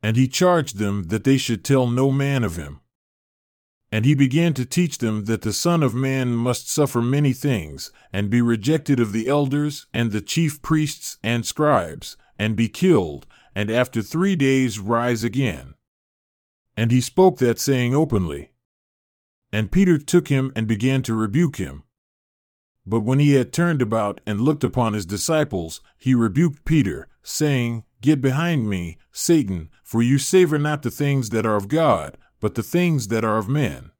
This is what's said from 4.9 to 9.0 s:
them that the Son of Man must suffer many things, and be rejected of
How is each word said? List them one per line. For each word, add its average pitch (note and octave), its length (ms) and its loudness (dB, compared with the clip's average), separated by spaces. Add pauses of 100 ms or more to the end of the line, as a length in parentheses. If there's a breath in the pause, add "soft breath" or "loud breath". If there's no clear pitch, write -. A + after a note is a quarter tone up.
them G#2+ 280 -2
that A2+ 160 -2
the A2 100 -4
Son E3+ 300 0
of B2 120 0
Man C3 400 -2
must A#2+ 340 -2
suffer C#3 320 0
many C3+ 320 2
things, G2 600 -4 (200 soft breath)
and G2+ 160 -2
be A#2+ 140 2
rejected B2 560 0
of A2 140 0